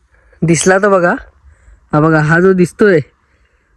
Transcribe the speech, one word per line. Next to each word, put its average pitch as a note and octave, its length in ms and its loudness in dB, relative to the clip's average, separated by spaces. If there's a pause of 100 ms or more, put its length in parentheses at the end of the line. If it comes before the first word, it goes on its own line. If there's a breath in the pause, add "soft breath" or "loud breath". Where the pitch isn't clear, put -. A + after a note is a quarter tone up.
(420)
दिसला E3+ 360 0
तर G#3 100 -2
बघा, F#3 260 0 (760)
हा D3+ 80 0
बघा, D#3 200 0
हा D#3+ 200 0
जो F#3+ 120 2
दिसतोय F#3 480 0 (760)